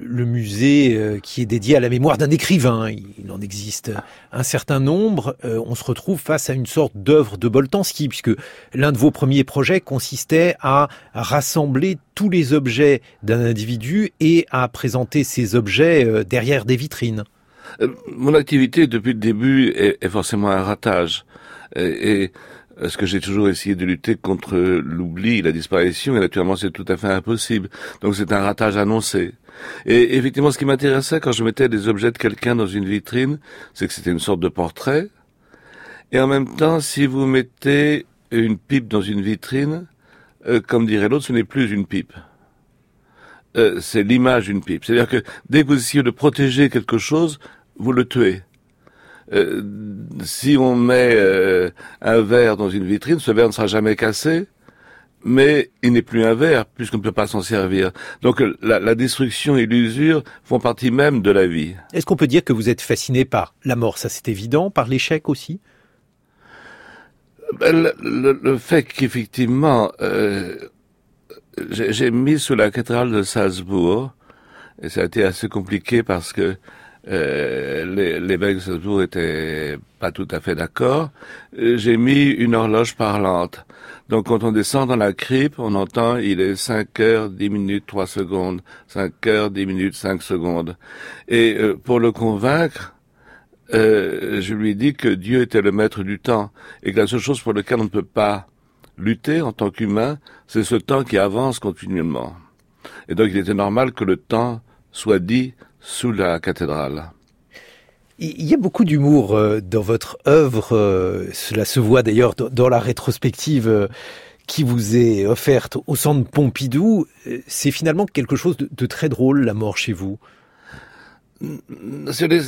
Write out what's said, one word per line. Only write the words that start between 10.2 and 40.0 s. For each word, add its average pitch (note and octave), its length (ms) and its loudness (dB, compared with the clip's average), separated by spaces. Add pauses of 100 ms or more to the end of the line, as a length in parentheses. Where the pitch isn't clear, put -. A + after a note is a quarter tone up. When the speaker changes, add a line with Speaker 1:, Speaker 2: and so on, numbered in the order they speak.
Speaker 1:
à C#3 300 2 (240)
rassembler C#3+ 840 0 (180)
tous G3+ 140 0
les E3 220 2
objets C#3 500 4 (220)
d'un A2 160 2
individu A#2+ 800 -2
et E3 320 4
à B2+ 160 0
présenter B2+ 560 -2
ces A#2 320 -2
objets, B2 500 4
euh, A2 200 2
derrière B2 400 0
des B2+ 100 2
vitrines. A#2 480 -6 (560)
Speaker 2:
Euh, A#2 80 2 (240)
mon C3+ 220 0
activité D3 540 4
depuis A#2+ 260 -2
le A2+ 60 -6
début A#2 500 2
est, - 340 2
est F#2+ 60 -2
forcément G2+ 400 -2
un F#2+ 140 0
ratage. F#2+ 640 -2 (500)
Et, F#2 480 0
et F2+ 80 -6 (500)
Est-ce - 160 -6
que G2+ 80 -2
j'ai F#2 140 -2
toujours G2+ 300 0
essayé F#2+ 260 -2
de F2+ 100 -4
lutter F#2 300 -2
contre F#2+ 420 -4
l'oubli, F2 840 0
la E2 100 2
disparition, F2+ 680 0
et - 20 2
naturellement F#2 360 0
c'est F#2 160 -4
tout F2+ 160 -14
à F#2 100 0
fait G2+ 100 -4
impossible. G2+ 640 -2 (320)
Donc G2+ 140 0
c'est G2 160 -4
un G2+ 100 0
ratage G2+ 360 0
annoncé. G2+ 560 -2 (520)
Et A#2+ 320 4
effectivement, C3+ 320 2
ce C3+ 80 0
qui C#3+ 80 -2
m'intéressait C3+ 540 0
quand C#3 120 0
je A2+ 120 -2
mettais A2+ 260 2
des G#2+ 180 0
objets A2+ 240 2
de A#2 60 -16
quelqu'un A#2+ 380 -2
dans A2+ 100 0
une G2 200 -4
vitrine, B2+ 540 -2 (360)
c'est - 120 -4
que - 60 -10
c'était - 180 -4
une E2+ 80 -2
sorte F#2+ 200 -2
de F2 100 0
portrait. C3+ 600 -2 (1000)
Et B2+ 80 2
en C3 80 4
même C#3 280 -2
temps, D#3+ 240 2
si C#3 260 0
vous C3+ 220 0
mettez C#3+ 800 0 (240)
une A2+ 260 2
pipe C3 300 -2
dans G#2 140 0
une G2+ 200 -4
vitrine, C#3 640 -4 (600)